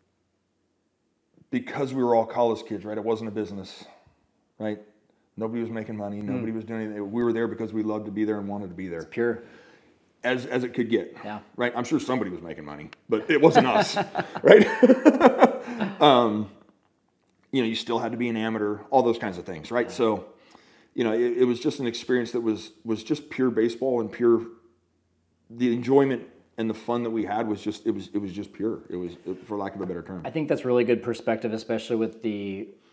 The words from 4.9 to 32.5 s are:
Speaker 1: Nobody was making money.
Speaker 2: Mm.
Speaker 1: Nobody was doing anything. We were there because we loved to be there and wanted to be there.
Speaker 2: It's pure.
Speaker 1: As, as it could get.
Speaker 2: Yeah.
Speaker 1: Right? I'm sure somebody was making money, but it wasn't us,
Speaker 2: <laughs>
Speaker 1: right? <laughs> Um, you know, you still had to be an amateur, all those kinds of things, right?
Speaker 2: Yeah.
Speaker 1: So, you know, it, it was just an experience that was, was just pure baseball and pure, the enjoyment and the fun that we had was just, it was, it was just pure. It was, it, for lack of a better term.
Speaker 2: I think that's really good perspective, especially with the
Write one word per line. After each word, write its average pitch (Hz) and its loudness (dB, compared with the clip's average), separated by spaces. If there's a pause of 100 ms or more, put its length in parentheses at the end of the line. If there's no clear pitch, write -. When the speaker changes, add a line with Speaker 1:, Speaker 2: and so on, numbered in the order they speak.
Speaker 1:
Nobody 113 -6
was 110 -6
making 110 -8
money. 104 -8
Speaker 2:
Mm. 104 -8
Speaker 1:
Nobody 120 -4
was 110 -6
doing 113 -6
anything. 104 -8
We 120 -2
were 117 4
there 113 0
because 104 -8
we 110 -2
loved 107 -4
to 101 -10
be 107 -2
there 104 0
and 101 -8
wanted 101 -8
to 87 -14
be 92 -10
there. 82 -8
Speaker 2:
It's 80 -14
pure. 117 -2 (800)
Speaker 1:
As, 123 -2
as 127 -2
it 117 -6
could 117 -2
get. 104 -2
Speaker 2:
Yeah. 104 -12 (160)
Speaker 1:
Right? 123 -2
I'm 120 -2
sure 151 0
somebody 117 -2
was 85 -10
making 78 -12
money, 73 -14 (200)
but 113 0
it 147 4
wasn't 160 8
us, 151 2 (240)
Speaker 2:
<laughs> - -8
Speaker 1:
right? 208 12
<laughs> - 6 (500)
Um, 117 4 (1000)
you 131 0
know, 110 2
you 113 -2
still 113 -4
had 113 -4
to 117 -6
be 120 -2
an 113 -4
amateur, 107 -2 (120)
all 131 4
those 113 2
kinds 95 -6
of 87 -12
things, 78 -12
right? 120 0
Speaker 2:
Yeah. - -12
Speaker 1:
So, 107 0 (680)
you 131 0
know, 110 0
it, 120 0
it 127 6
was 120 2
just 147 -2
an 127 -2
experience 117 -2
that 120 -2
was, 110 -4 (120)
was 110 -4
just 151 -6
pure 131 0
baseball 117 0
and 110 -6
pure, 117 4 (1040)
the 120 0
enjoyment 127 4 (340)
and 113 -2
the 107 -2
fun 120 -4
that 117 -4
we 110 -2
had 107 -4
was 104 -4
just, 107 -6
it 113 0
was, 98 -4
it 101 -2
was 98 -8
just 98 -12
pure. 104 -6
It 90 -10
was, 87 -8 (140)
it, 92 -10
for - -8
lack 98 -6
of 101 -10
a 92 -6
better 175 -8
term. 180 -12
Speaker 2:
I - -8
think 160 -4
that's 143 -2
really 123 2
good 113 0
perspective, 113 -4
especially 110 -4
with 110 -4
the 101 -8 (240)